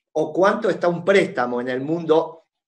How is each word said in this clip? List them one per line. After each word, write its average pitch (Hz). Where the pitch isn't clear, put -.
¿O 156
cuánto 202
está 175
un 175
préstamo 123
en 127
el 127
mundo 160